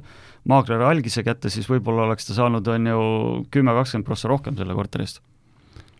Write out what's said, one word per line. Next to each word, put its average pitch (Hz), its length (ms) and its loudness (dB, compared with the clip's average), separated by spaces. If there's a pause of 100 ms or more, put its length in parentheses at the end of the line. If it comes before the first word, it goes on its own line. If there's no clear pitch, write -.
(460)
maakleri 123 400 4
algise 120 400 0
kätte, 117 240 -2
siis 98 180 -6
võib-olla 117 380 0
oleks 110 240 -4
ta 98 80 -2
saanud, 117 320 2
on 113 160 0
ju, 113 160 2 (480)
kümme, 131 240 4
kakskümmend 123 320 0
prossa 110 240 -4
rohkem 143 260 -2
selle 92 220 -4
korteri 101 240 -4
eest. - 160 -8 (800)